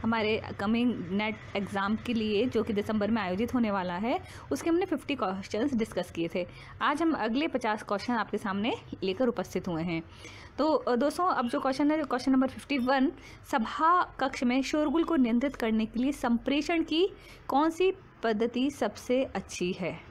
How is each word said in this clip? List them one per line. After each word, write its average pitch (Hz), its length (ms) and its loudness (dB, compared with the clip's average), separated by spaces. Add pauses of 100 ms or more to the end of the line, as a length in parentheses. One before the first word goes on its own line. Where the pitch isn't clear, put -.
हमारे 220 360 0 (180)
कमिंग 233 340 2 (180)
नेट 214 240 -2 (200)
exam 202 400 0
के 233 180 -4
लिए, 214 320 2
जो 240 180 0
कि 226 100 -2
दिसंबर 208 380 0
में 226 100 2
आयोजित 190 320 -2
होने 233 180 2
वाला 180 220 -2
है, 233 260 0 (320)
उसके 294 180 -2
हमने 349 160 4
fifty 269 300 -4
questions 202 580 -2
discuss 214 380 -2
किए 165 240 -2
थे। 180 120 -2 (340)
आज 294 200 2
हम 330 120 4
अगले 233 340 0
पचास 226 360 -2
question 208 300 -2
आपके 214 240 -2
सामने 208 360 -2 (300)
लेकर 190 240 0
उपस्थित 190 400 -4
हुए 165 160 -2
हैं। 165 200 -2 (540)
तो, 302 160 4
अ, 247 220 2
दोस्तों, 294 300 2
अब 247 240 2
जो 285 100 0
question 285 320 2
है, 311 120 0
question 254 280 0
number 262 160 6
फिफ्टी - 300 -4
वन, 262 340 4 (400)
सभा 311 520 4 (160)
कक्ष 269 240 -2
में 247 180 4
शोरगुल 302 420 2
को 330 120 2
नियंत्रित 240 400 4
करने 220 300 2
के 220 140 -4
लिए 262 120 2
संप्रेषण 294 720 0
की 330 260 2 (380)
कौन 302 220 4
सी 370 240 2 (300)
पद्धति 240 480 2
सबसे 247 520 0
अच्छी - 480 -4
है? 165 280 -4 (120)